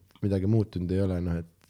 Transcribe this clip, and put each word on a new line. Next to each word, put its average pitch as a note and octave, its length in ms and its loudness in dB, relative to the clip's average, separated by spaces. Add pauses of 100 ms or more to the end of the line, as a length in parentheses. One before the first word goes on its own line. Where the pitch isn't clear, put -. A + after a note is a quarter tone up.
(180)
midagi G2 320 0
muutunud G2+ 420 0
ei F#2 80 2
ole, F#2 220 0
noh, E2+ 160 -2
et E2+ 80 -8 (240)